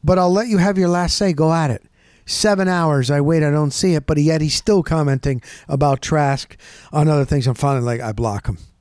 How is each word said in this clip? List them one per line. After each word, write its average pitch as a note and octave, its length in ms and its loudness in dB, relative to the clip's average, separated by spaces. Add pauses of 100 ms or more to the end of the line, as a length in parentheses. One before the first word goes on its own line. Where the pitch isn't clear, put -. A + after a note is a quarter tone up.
But F#3 160 2
I'll F3+ 140 2
let A3 160 0
you G#3+ 80 2
have F#3 220 2
your F3+ 100 2
last F3 300 0
say. F#3+ 160 0
Go D#3+ 180 2
at D#3+ 180 0
it." G#2 140 -6 (400)
Seven G3 440 0
hours, D#3 420 0
I C#3+ 100 2
wait, D#3 220 2
I D3+ 80 0
don't D3 200 0
see F#3 260 0
it, C#3+ 100 -4
but D#3 100 0
yet D3+ 240 2
he's D#3 140 -2
still G3 280 0
commenting C#3 600 -2 (260)
about C#3 320 0
Trask C#3+ 560 -2 (340)
on D3+ 160 0
other D3 200 2
things. C#3 200 0
I'm C3 80 0
finally C3+ 300 -2
like, A#2+ 160 -4
I A2+ 120 -8
block G#2 340 -4
him. F#2+ 100 -6 (240)